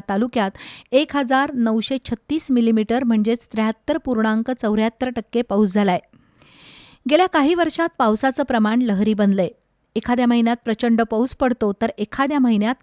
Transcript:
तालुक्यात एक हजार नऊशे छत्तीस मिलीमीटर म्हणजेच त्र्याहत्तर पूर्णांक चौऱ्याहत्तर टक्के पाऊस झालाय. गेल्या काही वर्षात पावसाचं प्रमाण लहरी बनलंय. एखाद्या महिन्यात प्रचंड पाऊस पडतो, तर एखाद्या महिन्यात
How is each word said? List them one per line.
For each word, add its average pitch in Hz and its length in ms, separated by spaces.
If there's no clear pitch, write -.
तालुक्यात 208 420
एक 277 240
हजार 277 380
नऊशे 226 520
छत्तीस - 460
मिलीमीटर 226 520
म्हणजेच 226 500
त्र्याहत्तर 220 440
पूर्णांक 220 540
चौऱ्याहत्तर 226 580
टक्के 240 320
पाऊस 202 320
झालाय. 196 260
गेल्या 339 180
काही 320 280
वर्षात 330 420
पावसाचं 254 460
प्रमाण 233 380
लहरी 214 320
बनलंय. 196 360
एखाद्या 240 300
महिन्यात 240 400
प्रचंड 226 360
पाऊस 233 340
पडतो, 240 460
तर 226 160
एखाद्या 277 420
महिन्यात 233 440